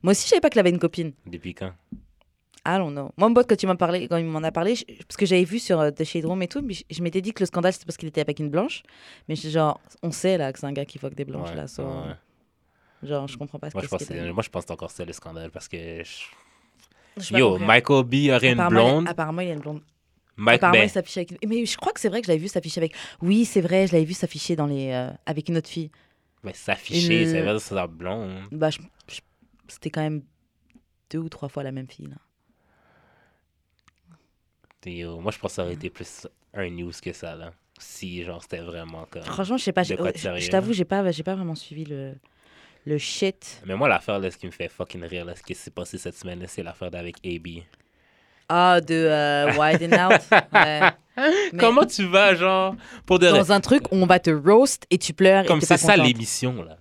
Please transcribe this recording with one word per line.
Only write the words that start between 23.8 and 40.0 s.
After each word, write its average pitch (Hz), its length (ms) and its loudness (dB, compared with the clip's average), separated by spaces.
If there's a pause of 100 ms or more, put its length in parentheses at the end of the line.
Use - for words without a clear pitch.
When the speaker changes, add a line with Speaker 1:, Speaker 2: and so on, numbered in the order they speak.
Speaker 1:
je 175 60 0
l'avais 160 120 4
vu 165 80 -10
s'afficher 170 420 -6
dans 151 120 -2
les, 135 240 -4
euh, 127 180 -4 (160)
avec 156 240 -6
une 170 80 0
autre 156 120 -4
fille. 160 200 -10 (540)
Speaker 2:
Mais 95 100 -12
s'afficher, 170 680 -2
Speaker 1:
Une 165 60 0
Speaker 2:
ça 160 80 -2
veut 160 60 -2
dire 101 120 -2
que 110 40 -4
c'est 104 160 -10
sa 92 120 -2
blonde. 92 440 -8 (200)
Speaker 1:
Bah, 156 180 -2
je, 151 100 -6 (300)
je, - 100 -18 (480)
c'était - 220 -14
quand 156 120 -6
même 151 200 -4 (880)
deux 156 80 -6
ou 160 100 -10
trois - 200 -12
fois 143 140 -10
la 135 80 -8
même 131 160 -10
fille, 147 200 -20
là. 139 80 -18 (2750)
Speaker 2:
Yo, 85 340 -12
moi, 87 120 -6
je - 60 -18
pense - 140 -10
que - 40 -18
ça 95 60 -8
aurait 90 100 -6
Speaker 1:
Ouais. 85 40 -10
Speaker 2:
été 82 160 -12
plus - 360 -20 (280)
un 95 140 -8
news 87 220 -12 (120)
que 87 100 -10
ça, 82 220 -14
là. 82 160 -18 (260)
Si, 87 460 -14
genre, 85 180 -14
c'était 85 200 -14
vraiment 87 500 -16
comme 170 120 -16
Speaker 1:
Franchement, 185 340 -6
je - 60 -6
sais 196 80 -4
pas, 185 120 -2
Speaker 2:
de 170 60 -4
Speaker 1:
j'ai, 185 80 -4
Speaker 2:
quoi 185 140 -4